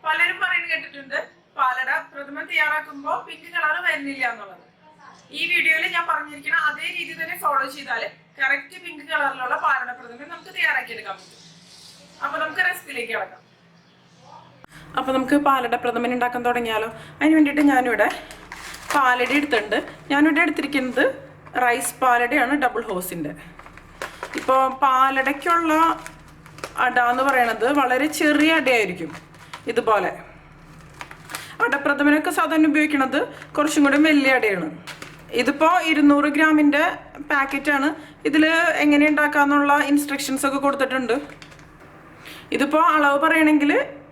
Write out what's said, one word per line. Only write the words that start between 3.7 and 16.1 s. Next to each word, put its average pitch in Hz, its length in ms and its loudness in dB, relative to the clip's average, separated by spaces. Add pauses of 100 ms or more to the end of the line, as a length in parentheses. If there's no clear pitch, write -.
വരുന്നില്ല 277 460 -4
എന്നുള്ളത്. 196 320 -16 (760)
ഈ 320 40 -4 (100)
വീഡിയോയിൽ 339 320 0 (120)
ഞാൻ 349 140 -2
പറഞ്ഞിരിക്കുന്ന 302 480 -4 (120)
അതേ 302 160 -10 (100)
രീതി 339 240 -8
തന്നെ 339 240 -8
ഫോളോ 269 220 0 (100)
ചെയ്താല് - 320 -8 (320)
കറക്റ്റ് 277 440 -4
പിങ്ക് 302 280 -14
കളറിലുള്ള 277 440 -2 (100)
പാലട 269 240 0 (100)
പ്രഥമൻ 240 340 -18
നമുക്ക് 359 220 -20
തയ്യാറാക്കിയെടുക്കാൻ 226 640 -4
പറ്റും. - 180 -20 (840)
അപ്പൊ - 180 -6
നമുക്ക് 359 260 -2
റെസിപ്പിയിലേക്ക് 240 460 -8
കിടക്കാം. 196 260 -8 (1600)
അപ്പൊ 262 180 -4
നമുക്ക് 262 220 2 (100)
പാലട 247 260 2 (100)
പ്രഥമൻ 240 340 -2